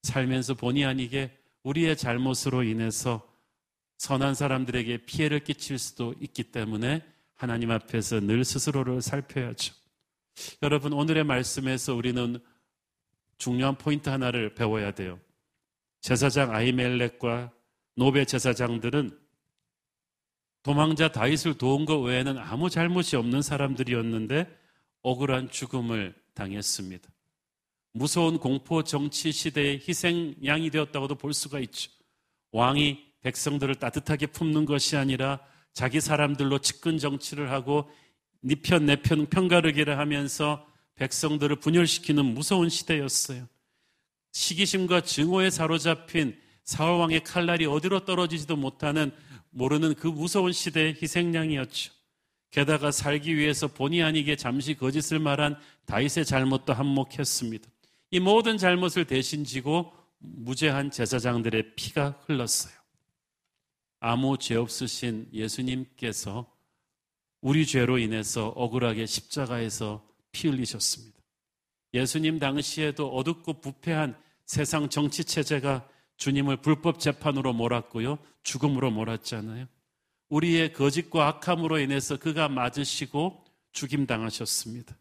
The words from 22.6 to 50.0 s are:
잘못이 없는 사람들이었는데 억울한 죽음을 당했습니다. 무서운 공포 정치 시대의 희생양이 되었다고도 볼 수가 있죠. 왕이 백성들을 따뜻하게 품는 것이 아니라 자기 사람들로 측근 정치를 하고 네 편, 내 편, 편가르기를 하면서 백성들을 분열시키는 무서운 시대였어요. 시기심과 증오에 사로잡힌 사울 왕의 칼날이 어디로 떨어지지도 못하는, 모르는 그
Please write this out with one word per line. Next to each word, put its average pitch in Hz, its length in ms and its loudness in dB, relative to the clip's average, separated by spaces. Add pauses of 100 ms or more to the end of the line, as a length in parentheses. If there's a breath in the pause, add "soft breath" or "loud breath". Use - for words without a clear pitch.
잘못이 170 460 0
없는 123 260 2
사람들이었는데 123 1080 -2 (540 soft breath)
억울한 127 480 0
죽음을 117 640 -4 (200)
당했습니다. 95 720 -8 (840)
무서운 160 460 2
공포 139 440 0
정치 147 480 -2
시대의 143 560 -2
희생양이 156 840 -2
되었다고도 143 440 -2
볼 143 180 -6
수가 139 280 -6
있죠. - 300 -8 (640)
왕이 139 520 2 (160)
백성들을 139 560 -2
따뜻하게 143 500 -2
품는 156 380 2
것이 143 320 0
아니라 135 440 0 (320 soft breath)
자기 131 280 0
사람들로 143 580 2
측근 - 400 -2
정치를 143 520 -4
하고 139 400 0 (500 loud breath)
네 135 160 0
편, 156 300 4
내 143 100 6
편, 151 300 2
편가르기를 160 720 4
하면서 147 680 -2 (300 soft breath)
백성들을 147 600 0
분열시키는 151 680 4
무서운 151 440 2
시대였어요. 139 800 -2 (840)
시기심과 180 720 2
증오에 185 480 2
사로잡힌 160 880 0 (260 soft breath)
사울 170 360 2
왕의 160 240 2
칼날이 170 420 0
어디로 180 380 0
떨어지지도 170 520 -2
못하는, 143 560 -2 (380 loud breath)
모르는 147 440 2
그 - 140 -4